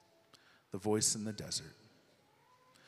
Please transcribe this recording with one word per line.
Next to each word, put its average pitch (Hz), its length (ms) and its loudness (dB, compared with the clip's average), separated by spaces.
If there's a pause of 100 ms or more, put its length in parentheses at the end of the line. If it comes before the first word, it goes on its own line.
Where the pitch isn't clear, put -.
(720)
the 101 60 -4
voice 107 360 4
in 107 120 -4
the 110 80 -4
desert. - 420 -8 (1120)